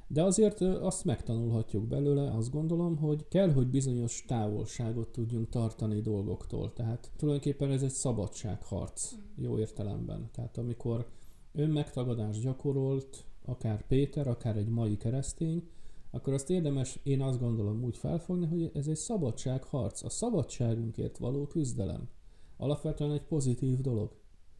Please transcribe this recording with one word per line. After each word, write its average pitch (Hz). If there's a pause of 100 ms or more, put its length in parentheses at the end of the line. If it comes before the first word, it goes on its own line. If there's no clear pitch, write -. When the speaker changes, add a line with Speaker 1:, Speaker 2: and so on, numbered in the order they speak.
Speaker 1:
de 151
azért, 202
ö, 185
azt -
megtanulhatjuk 113
belőle, 139
azt 113
gondolom, 165
hogy 151
kell, 185
hogy 127
bizonyos 127
távolságot 110
tudjunk 117
tartani 110
dolgoktól. 104
Tehát 117
tulajdonképpen 143
ez 135
egy 131
szabadságharc, -
Speaker 2:
Mm. 214 (240)
Speaker 1:
jó 117
értelemben. 107
Tehát -
amikor 117 (460)
önmegtagadást 123
gyakorolt, 135 (200)
akár 113
Péter, 139
akár 113
egy 104
mai 113
keresztény, 160 (440)
akkor 131
azt 135
érdemes, 143
én 135
azt 131
gondolom, 113
úgy 120
felfogni, 170
hogy 165
ez 143
egy 156
szabadságharc, 131
a 135
szabadságunkért 117
való 135
küzdelem. 107 (480)
Alapvetően 147
egy 147
pozitív 131
dolog. 113 (440)